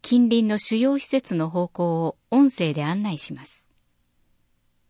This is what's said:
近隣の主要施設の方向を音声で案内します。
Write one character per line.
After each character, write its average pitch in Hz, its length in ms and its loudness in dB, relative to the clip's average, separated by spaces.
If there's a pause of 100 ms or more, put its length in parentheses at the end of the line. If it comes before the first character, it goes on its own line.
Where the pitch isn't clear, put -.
近 247 260 4
隣 226 160 4
の 214 140 0
主 220 180 -2
要 269 220 2
施 - 80 -8
設 262 280 -2
の 160 160 -2
方 175 180 -2
向 170 360 -2
を 160 120 -4 (140)
音 269 200 6
声 165 220 -2
で 147 120 -4
案 180 180 -4
内 190 160 -4
し - 160 -10
ま 131 100 -16
す。 - 240 -20 (1200)